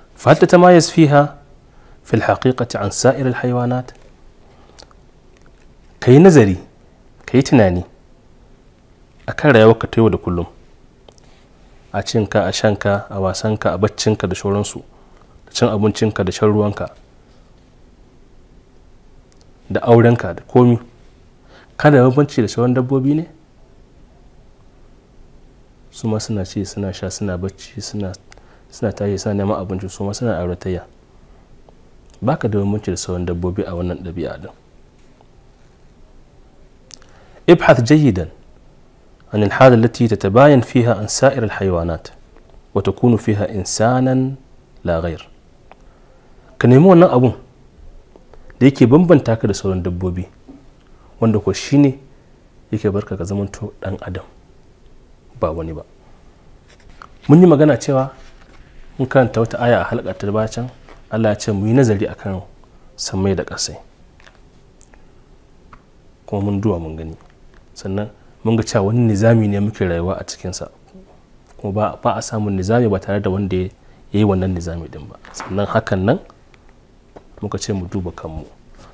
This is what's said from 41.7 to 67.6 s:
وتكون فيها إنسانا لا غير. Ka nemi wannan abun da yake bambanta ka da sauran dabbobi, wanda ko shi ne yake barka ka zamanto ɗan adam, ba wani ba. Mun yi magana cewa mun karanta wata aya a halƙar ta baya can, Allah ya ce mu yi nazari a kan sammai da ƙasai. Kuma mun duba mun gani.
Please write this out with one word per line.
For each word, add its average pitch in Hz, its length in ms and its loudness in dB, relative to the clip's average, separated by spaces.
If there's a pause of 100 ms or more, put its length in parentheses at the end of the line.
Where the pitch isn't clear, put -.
وتكون 107 420 0
فيها 104 360 -4
إنسانا 127 800 -2 (500)
لا 82 160 -2
غير. 82 220 -8 (1400)
Ka - 100 0
nemi 127 200 8
wannan 175 260 8
abun 127 200 2 (1300)
da 120 60 4
yake 135 240 4
bambanta 151 480 4
ka - 100 -6
da 98 60 0
sauran 92 300 -4
dabbobi, 90 420 -6 (960)
wanda 110 180 2
ko 98 140 -2
shi - 240 -2
ne 139 220 4 (720)
yake 104 180 -2
barka 101 280 -6
ka 98 60 -8
zamanto 101 580 -8
ɗan 95 200 -8
adam, - 240 -12 (1120)
ba 85 120 -4
wani 80 220 -10
ba. 76 100 -14 (1500)
Mun 160 120 8
yi 185 60 8
magana 151 300 4
cewa 135 320 -2 (880)
mun 131 100 -2
karanta 123 340 2
wata - 180 -4
aya 120 220 2
a 87 40 -2
halƙar - 320 -8
ta 101 140 -6
baya 110 160 -2
can, 120 220 -10 (420)
Allah 117 180 0
ya 123 60 0
ce - 160 -6
mu 101 160 -2
yi 113 60 0
nazari 110 360 2
a - 60 -12
kan 95 260 -8 (560)
sammai 95 380 -2
da - 80 -6
ƙasai. - 340 -10 (2500)
Kuma 101 160 -6
mun 101 200 -4
duba 98 200 -2
mun 80 140 -12
gani. 80 200 -12 (600)